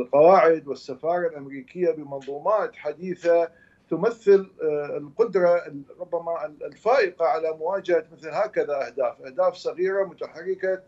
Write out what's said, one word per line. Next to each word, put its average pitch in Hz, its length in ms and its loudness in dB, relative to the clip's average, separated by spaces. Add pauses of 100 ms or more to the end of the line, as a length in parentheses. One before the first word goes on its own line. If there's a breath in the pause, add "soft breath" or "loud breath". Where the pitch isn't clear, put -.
القواعد 160 680 6
والسفارة 156 600 -6
الأمريكية 143 640 -4
بمنظومات 147 840 -4
حديثة 170 720 0 (420 soft breath)
تمثل، 196 600 2 (120)
آه، 147 340 -2
القدرة 175 720 0
ال-، 143 160 -14 (180)
ربما 170 460 -6
ال-، 151 180 -16
الفائقة 190 600 0
على 160 320 0
مواجهة 175 540 -2
مثل 151 160 -16
هكذا 147 580 -2
أهداف، 120 360 -4
أهداف 175 320 -2
صغيرة 185 500 -2
متحركة، 180 840 -6